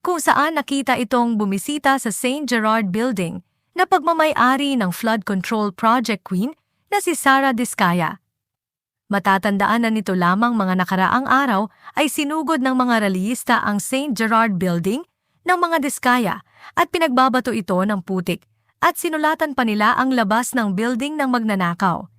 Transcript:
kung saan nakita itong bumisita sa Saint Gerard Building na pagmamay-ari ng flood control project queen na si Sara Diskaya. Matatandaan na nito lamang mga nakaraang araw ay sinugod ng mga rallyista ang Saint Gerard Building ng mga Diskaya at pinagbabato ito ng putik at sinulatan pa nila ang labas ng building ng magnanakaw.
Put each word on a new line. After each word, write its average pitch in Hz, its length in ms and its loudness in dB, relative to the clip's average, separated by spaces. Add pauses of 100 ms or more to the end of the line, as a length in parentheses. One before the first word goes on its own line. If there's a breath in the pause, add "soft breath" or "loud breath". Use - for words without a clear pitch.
kung 349 200 -4
saan 302 360 2
nakita 277 420 -2
itong 233 420 0
bumisita 269 560 -2
sa 247 140 -4
Saint 262 340 -4
Gerard 220 480 0
Building 196 480 -2 (320)
na 370 160 0
pagmamay-ari 285 880 2
ng 190 160 0
flood 220 320 -2
control 208 480 -2
project 226 500 0
queen 202 300 -2 (400)
na 403 80 2
si 339 160 -2
Sara 269 400 2
Diskaya. 180 640 0 (880)
Matatandaan 202 760 2
na 226 80 2
nito 214 200 -2
lamang 185 400 2
mga 185 320 0
nakaraang 190 400 0
araw 247 440 0 (280 loud breath)
ay 294 120 2
sinugod 302 520 -2
ng 262 120 0
mga 240 360 2
rallyista 202 520 0
ang 208 160 -2
Saint 269 360 -2
Gerard 220 440 2
Building 180 480 -2 (400)
ng 359 140 2
mga 339 220 0
Diskaya 247 540 0 (380 loud breath)
at - 160 0
pinagbabato 262 640 2
ito 208 240 -2
ng 196 240 0
putik 180 440 -4 (360)
at 339 160 2
sinulatan 311 560 -2
pa 254 120 0
nila 214 320 2
ang 262 160 0
labas 226 400 0
ng 220 200 0
building 247 440 -2
ng 277 120 -2
magnanakaw. 196 800 0 (100)